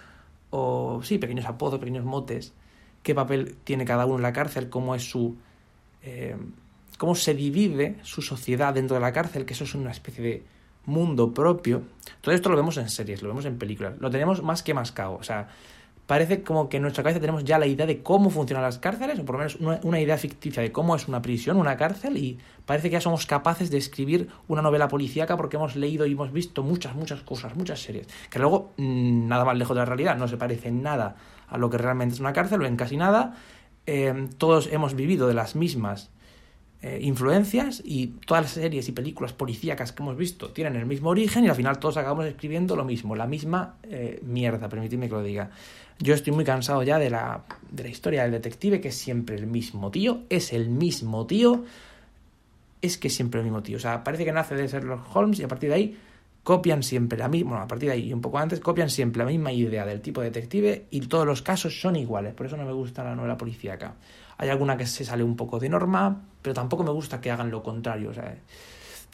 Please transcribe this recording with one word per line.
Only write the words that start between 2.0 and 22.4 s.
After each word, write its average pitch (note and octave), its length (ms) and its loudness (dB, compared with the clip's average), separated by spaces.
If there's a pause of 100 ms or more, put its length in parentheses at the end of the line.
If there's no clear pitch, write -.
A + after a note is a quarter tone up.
motes. C3 480 -6 (500)
Qué D3+ 100 2
papel C3+ 520 0
tiene C3 180 0
cada B2 220 2
uno C3 100 4
en B2 60 0
la B2 100 2
cárcel, C3 380 -2
cómo B2+ 260 -2
es B2 140 -6
su, A#2+ 260 0 (680)
eh, B2 360 -8 (600)
cómo F3 180 2
se E3 180 2
divide D3 720 2
su - 180 -10
sociedad C3+ 520 0
dentro C3 220 2
de B2 60 2
la B2 100 2
cárcel, D3+ 340 -2
que C3 80 -8
eso C#3+ 120 -6
es - 100 -8
una C3 160 -4
especie - 320 -12
de A#2 200 -4 (420)
mundo C#3+ 480 4
propio. D3 500 2 (380)
Todo D3+ 120 2
esto F3+ 160 4
lo F3 60 6
vemos D3+ 220 2
en A2+ 120 -4
series, G2+ 320 -6
lo G#2 60 -6
vemos B2+ 160 -4
en C3 140 -4
películas. G#2 420 -6
Lo C3 100 -2
tenemos D#3+ 320 2
más D#3+ 220 -2
que D#3 100 0
mascado. G#2+ 420 -4
O - 80 -12
sea, G#2+ 260 -6 (580)
parece E3 360 4
como D#3 260 2
que C#3 80 -2
en C#3 60 0
nuestra C#3+ 200 -2
cabeza E3 160 4
tenemos D3+ 240 0
ya D3+ 160 6
la D3 80 6
idea C#3 180 2
de D#3+ 160 0
cómo G3 280 6
funcionan C3+ 340 0
las A#2+ 160 0
cárceles, A#3 400 -2
o C#3+ 60 -6
por D3 100 -4
lo C#3+ 40 -2
menos D3 160 -4
una, D#3+ 280 0
una E3 160 2
idea D3+ 180 4
ficticia C#3 460 -4
de A2+ 80 -2
cómo D#3+ 240 2
es - 140 -4
una B2 120 -2
prisión, B2 360 0
una D3 180 4
cárcel, G3 400 0
y B2+ 240 -4 (260)